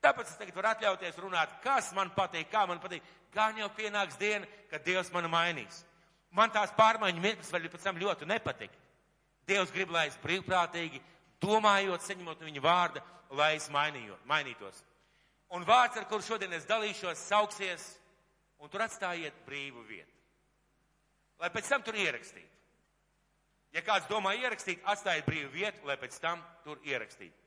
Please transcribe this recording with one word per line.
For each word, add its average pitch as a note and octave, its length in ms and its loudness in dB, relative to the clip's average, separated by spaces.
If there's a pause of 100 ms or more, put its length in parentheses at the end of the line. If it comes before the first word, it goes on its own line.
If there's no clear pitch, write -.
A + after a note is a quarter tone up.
Tāpēc C4+ 280 4
es - 80 -16
tagad F3+ 180 -10
varu G#3 140 2
atļauties F#3+ 500 -2
runāt, F3+ 420 0
kas C4 320 2
man F#3+ 200 0
patīk, F3 360 -2
kā G#3 160 4
man F3 140 -4
patīk. F3 240 -10 (280)
Gan A3 240 2
jau G#3 160 -4
pienāks G3+ 460 -2
diena, G3+ 300 0 (200)
kad D3+ 160 -8
Dievs F3+ 280 0
mani E3+ 180 0
mainīs. E3 520 0 (500)
Man A3 200 6
tās G#3 240 2
pārmaiņu G#3+ 440 6
mirklis G3+ 320 0
vēl E3 160 -2
pēc E3+ 160 -12
tam F3+ 160 -2
ļoti F3 280 -2
nepatika. D3+ 520 -4 (680)
Dievs F#3+ 260 2
grib, F3+ 200 -4
lai E3 160 2
es C3+ 140 -12
brīvprātīgi, E3+ 760 0 (420)
domājot, G3 600 4
saņemot F3 380 -8
no D#3+ 80 -12
viņa C#3+ 140 -8
vārda, E3+ 400 4 (340)
lai D#3 200 6
es D3 160 -8
mainījo-, C#3 440 -2 (120)
mainītos. C3 520 -2 (720)
Un F3 140 -6
vārds, A#3+ 320 6
ar G#3 100 -8
kuru G#3 160 -2
šodien G3 300 -4
es D#3+ 100 -8
dalīšos, G#3 640 -4
sauksies: G3+ 540 0 (760)
"Un D3 100 -20
tur G3+ 120 -4
atstājiet F3 640 -4
brīvu C#3 400 -10
vietu." F#2+ 240 -16 (1300)
Lai E3 100 -2
pēc G#3+ 200 -6
tam C4+ 140 2
tur A3 100 -6
ierakstītu. C3+ 560 -4 (1200)
Ja E3 80 -2
kāds G3+ 260 2
domā G3+ 300 0
ierakstīt, A3+ 460 -4
atstājiet F#3+ 420 0
brīvu D3 260 -4
vietu, F#3 340 -6
lai C#3 120 -2
pēc - 220 -12
tam E3+ 240 -2 (200)
tur D3+ 220 -14
ierakstītu. A2 500 -6 (120)